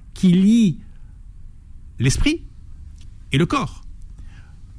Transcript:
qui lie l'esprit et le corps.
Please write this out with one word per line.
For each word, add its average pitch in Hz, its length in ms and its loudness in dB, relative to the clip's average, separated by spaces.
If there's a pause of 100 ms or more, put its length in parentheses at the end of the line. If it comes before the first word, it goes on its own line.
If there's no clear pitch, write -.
(140)
qui 185 180 4
lie 196 480 6 (1200)
l'esprit 277 440 2 (880)
et - 60 2
le - 80 4
corps. - 360 -4 (960)